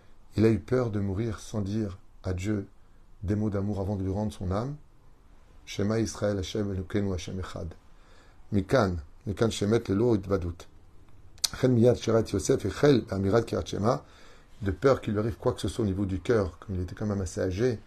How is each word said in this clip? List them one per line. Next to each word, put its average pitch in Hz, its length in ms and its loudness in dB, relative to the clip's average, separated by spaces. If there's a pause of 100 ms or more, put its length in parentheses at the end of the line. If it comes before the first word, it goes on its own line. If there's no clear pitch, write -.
(360)
il 104 80 4
a 113 60 8
eu 110 100 4
peur 123 300 0
de 104 100 -2
mourir 101 400 -2
sans - 220 -6
dire 98 360 -4 (240)
à 95 120 -4
Dieu 101 340 -2 (560)
des 95 120 0
mots 107 140 0
d'amour 98 300 -2
avant 98 160 -2
de 95 80 -2
lui 95 80 0
rendre 104 220 -2
son 92 180 -4
âme. 120 240 -2 (880)
Shema 107 340 0
Israël, 104 380 0
Hashem 98 360 -2
Elokeinu, 95 400 -2
Hashem 95 260 -6
Echad. 87 340 -8 (800)
Mikan, 98 460 2 (280)
Mikan 110 240 2
Shemet 107 380 2
Lelo 113 280 4
Itvadut. 92 520 -2 (920)
Chen 131 100 4
Miyad 120 240 6
Shirat 113 380 2
Yosef 113 320 0
Echel 143 440 4
Amirat 98 340 2
Kirat 95 220 -4
Shema, 107 380 0 (580)
de 98 100 -2
peur 131 280 4
qu'il 113 140 -2
lui 101 80 0
arrive 113 160 -2
quoi - 160 0
que - 80 -12
ce 104 80 -2
soit 110 160 -2
au - 20 2
niveau 95 180 0
du 92 140 -2
cœur, 104 400 0
comme - 160 -8
il 90 60 -2
était 90 120 -6
quand - 120 -6
même 101 160 -2
assez 92 180 -6
âgé. 98 480 0